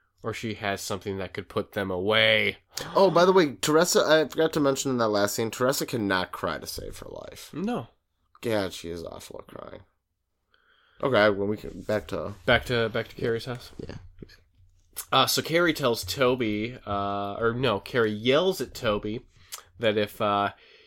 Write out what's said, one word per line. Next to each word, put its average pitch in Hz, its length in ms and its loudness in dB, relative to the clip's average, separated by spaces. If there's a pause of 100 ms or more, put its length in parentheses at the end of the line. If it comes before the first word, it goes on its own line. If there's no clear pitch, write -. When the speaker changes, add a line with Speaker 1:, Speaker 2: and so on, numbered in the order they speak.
(240)
Speaker 1:
or 110 100 -6
she 110 220 -8
has 98 260 -4
something 98 380 -6
that 92 140 -8
could 98 160 -10
put - 240 -6
them 98 180 -2
away. 107 680 2 (380)
Speaker 2:
Oh, 185 160 6
by 170 140 6
the 190 60 6
way, 160 300 4
Teresa, 165 420 4
I 151 240 4
forgot 156 260 0
to 165 60 0
mention 139 300 0
in 127 80 0
that 113 120 2
last 101 260 2
scene, 113 160 -2
Teresa - 340 0
cannot 98 460 0
cry 78 260 -6
to - 80 -12
save - 340 -10
her - 100 -16
life. - 440 -16
Speaker 1:
No. 180 360 -6 (520)
Speaker 2:
God, 104 320 -2
she - 160 -12
is 85 140 -8
awful - 440 -14
at - 80 -20
crying. - 260 -16 (1200)
Okay, 110 260 6
well, 98 180 0
we 104 100 -2
can, - 240 -14
back 104 260 -4
to 90 260 -6 (140)
Speaker 1:
Back 120 180 4
to, 117 240 -2
back 117 200 -6
to - 80 -20
Speaker 2:
Yeah. - 40 -10
Speaker 1:
Carrie's 117 240 -4
house? 120 240 -12 (180)
Speaker 2:
Yeah. - 80 -12 (1160)
Speaker 1:
Uh, 131 160 4
so 135 160 0
Carrie 170 300 2
tells 123 300 0
Toby, 120 720 0 (120)
uh, 101 520 -4
or 113 140 2
no, 120 260 0
Carrie 113 320 0
yells 143 500 2
at 120 120 -8
Toby 107 540 -4 (500)
that 110 200 2
if, 107 240 0
uh, 101 300 2 (360)